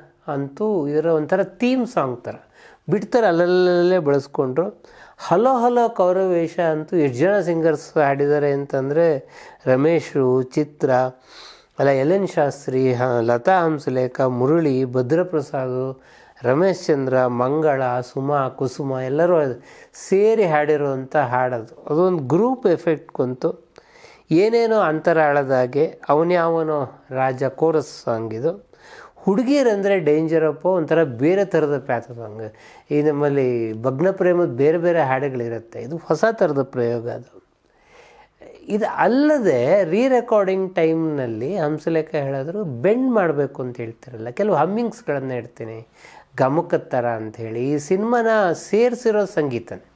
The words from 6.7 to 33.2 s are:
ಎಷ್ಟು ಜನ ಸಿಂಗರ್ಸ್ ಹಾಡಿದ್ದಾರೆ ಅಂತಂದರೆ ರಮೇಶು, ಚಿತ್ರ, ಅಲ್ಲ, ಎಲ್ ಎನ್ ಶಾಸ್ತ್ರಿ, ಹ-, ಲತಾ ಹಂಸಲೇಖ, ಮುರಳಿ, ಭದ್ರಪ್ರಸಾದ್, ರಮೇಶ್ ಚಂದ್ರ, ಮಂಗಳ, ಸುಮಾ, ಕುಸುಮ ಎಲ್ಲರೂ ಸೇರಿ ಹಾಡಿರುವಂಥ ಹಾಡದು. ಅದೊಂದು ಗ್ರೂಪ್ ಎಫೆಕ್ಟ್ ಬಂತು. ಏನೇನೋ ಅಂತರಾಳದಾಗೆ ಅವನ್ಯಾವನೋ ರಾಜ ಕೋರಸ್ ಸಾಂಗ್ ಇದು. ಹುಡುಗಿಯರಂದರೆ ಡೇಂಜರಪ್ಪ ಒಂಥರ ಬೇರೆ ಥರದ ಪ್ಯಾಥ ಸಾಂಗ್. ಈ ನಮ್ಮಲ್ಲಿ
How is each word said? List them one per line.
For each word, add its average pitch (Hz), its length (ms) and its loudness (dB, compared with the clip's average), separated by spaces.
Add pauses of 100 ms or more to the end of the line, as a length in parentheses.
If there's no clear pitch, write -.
ಎಷ್ಟು 139 220 0
ಜನ 196 220 2
ಸಿಂಗರ್ಸ್ 165 580 0
ಹಾಡಿದ್ದಾರೆ 143 540 2
ಅಂತಂದರೆ 143 760 0 (380)
ರಮೇಶು, 135 760 2
ಚಿತ್ರ, 147 480 -2 (880)
ಅಲ್ಲ, 139 120 2
ಎಲ್ 139 220 2
ಎನ್ 190 160 0
ಶಾಸ್ತ್ರಿ, 131 640 0
ಹ-, 123 260 0
ಲತಾ 120 400 2
ಹಂಸಲೇಖ, 135 600 -2
ಮುರಳಿ, 131 640 2
ಭದ್ರಪ್ರಸಾದ್, 131 1160 -4 (420)
ರಮೇಶ್ 170 440 2
ಚಂದ್ರ, 131 400 2
ಮಂಗಳ, 127 760 0
ಸುಮಾ, 135 480 -2
ಕುಸುಮ 135 500 -6
ಎಲ್ಲರೂ 147 360 2 (720)
ಸೇರಿ 214 360 4
ಹಾಡಿರುವಂಥ 147 720 0
ಹಾಡದು. 123 640 -2
ಅದೊಂದು 170 420 0
ಗ್ರೂಪ್ 220 420 0
ಎಫೆಕ್ಟ್ 160 540 -2
ಬಂತು. 127 480 -4 (600)
ಏನೇನೋ 220 500 2
ಅಂತರಾಳದಾಗೆ 147 1300 2
ಅವನ್ಯಾವನೋ 160 1000 0
ರಾಜ 131 340 -2
ಕೋರಸ್ 156 600 -2
ಸಾಂಗ್ 113 300 -4
ಇದು. 165 340 -6 (480)
ಹುಡುಗಿಯರಂದರೆ 208 840 2
ಡೇಂಜರಪ್ಪ 156 640 2
ಒಂಥರ 165 380 2
ಬೇರೆ 151 400 2
ಥರದ 151 340 0
ಪ್ಯಾಥ 120 340 -6
ಸಾಂಗ್. 110 400 -12 (400)
ಈ 147 100 2
ನಮ್ಮಲ್ಲಿ 131 800 0